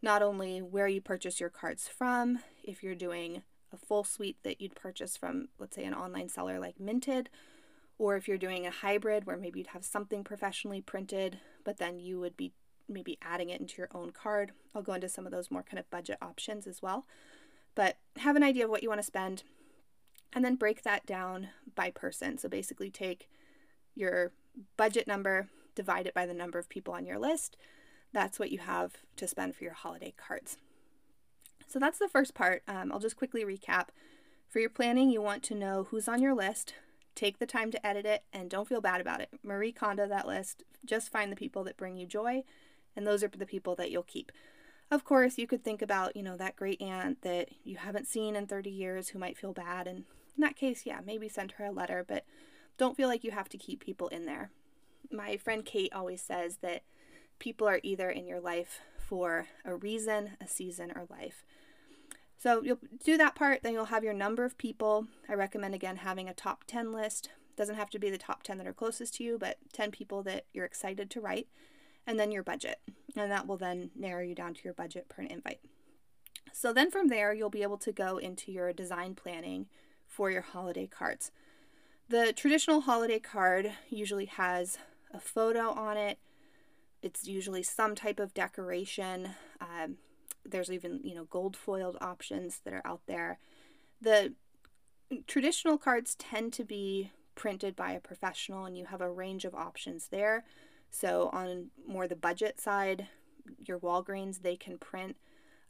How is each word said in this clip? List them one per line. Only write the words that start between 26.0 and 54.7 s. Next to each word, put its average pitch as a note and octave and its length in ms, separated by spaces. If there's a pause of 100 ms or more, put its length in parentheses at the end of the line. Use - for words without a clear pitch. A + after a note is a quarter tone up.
it F3+ 80
by F3+ 120
the F3 80
number F3 260
of F3 100
people F#3 240
on F3+ 120
your F#3 120
list. D4 400 (560)
That's G3 260
what G3+ 120
you G3 80
have F3+ 340 (220)
to F3+ 120
spend F#3 280
for - 80
your E3+ 100
holiday - 420
cards. - 420 (1120)
So C4+ 120
that's D4 180
the G4+ 100
first C4+ 260
part. F3+ 340
Um, F#3 240
I'll G3+ 80
just A3 180
quickly B3+ 260
recap. F#3+ 440 (600)
For - 120
your A3+ 100
planning, B3 400
you A3+ 120
want G#3 220
to G#3+ 120
know G3 340
who's A3 180
on A#3+ 140
your C4+ 140
list, G#3 400 (400)
take G3+ 240
the A#3+ 80
time A3+ 240
to - 140
edit G3+ 200
it, G#3+ 260
and F#3 180
don't G3 180
feel A#3 140
bad F#3 200
about - 200
it. - 80 (120)
Marie G3+ 300
Kondo G3+ 360
that G3+ 200
list, F#3+ 360 (220)
just A3+ 260
find G#3 200
the G3+ 40
people G3 280
that F#3 140
bring F#3 200
you F3+ 80
joy, A#3 380 (520)
and G3+ 100
those G#3 180
are G#3 40
the G3 180
people F#3 300
that F3 160
you'll F3 120
keep. - 280 (600)
Of D4 120
course, B3+ 340
you A#3 100
could - 160
think G#3+ 180
about, G3 340
you G3+ 80
know, F#3 140
that F#3+ 180
great G3 260
aunt F#3 420
that F3 260 (140)
you F#3+ 140
haven't G3 300
seen G#3+ 280
in G3+ 120
thirty G3 220
years F#3+ 400
who F#3+ 100
might F3+ 180
feel G3 140
bad, F3+ 360
and F#3 180 (320)
in C#4+ 40
that D4+ 140
case, C4 300
yeah, - 200
maybe G#3+ 220
send G3 260
her G#3 120
a G3+ 60
letter, F3+ 360
but G3+ 180 (520)
don't B3+ 180
feel C4 120
like A#3+ 160
you A3+ 80
have G3 180
to - 80
keep - 260
people F#3+ 260
in E3+ 160
there. D#3+ 260 (600)